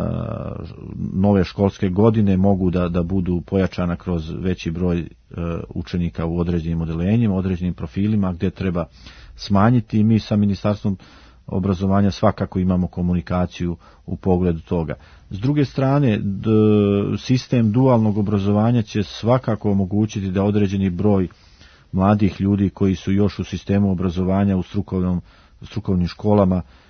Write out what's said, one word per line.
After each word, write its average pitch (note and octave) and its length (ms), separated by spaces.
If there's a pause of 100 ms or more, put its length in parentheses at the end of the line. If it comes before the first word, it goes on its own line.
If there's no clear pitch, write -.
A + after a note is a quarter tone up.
(1120)
nove G2 320
školske G2 440
godine G2+ 480
mogu F#2 340
da, F2+ 180
da F2 140
budu F2 380
pojačana F2+ 560
kroz E2 420
veći F2+ 320
broj, F2 280
e, D#2+ 80 (600)
učenika E2+ 580
u E2+ 120
određenim E2+ 420
odeljenjima, F#2 540
određenim F2+ 400
profilima G2 580
gde F2 180
treba F2 340 (520)
smanjiti. G#2+ 680
Mi A2 140
sa G#2+ 180
Ministarstvom G2+ 640 (480)
obrazovanja F#2+ 640
svakako G2 480
imamo F2+ 280
komunikaciju F2 920 (300)
u F#2+ 100
pogledu F2+ 440
toga. D#2+ 340 (360)
S G2 80
druge C#3 260
strane, C3+ 540
d-, G#2 320 (680)
sistem B2 540
dualnog A2+ 460
obrazovanja G#2 640
će G#2+ 200
svakako A2 680
omogućiti G2 600
da F#2+ 140
određeni G2+ 460
broj F#2+ 380 (640)
mladih G2+ 480
ljudi G2 300
koji G2 240
su F#2+ 180
još G2+ 260
u F#2 60
sistemu G2 480
obrazovanja F#2 640
u F2+ 60
strukovnom, F2+ 580 (420)
strukovnim F2+ 460
školama G2 540 (280)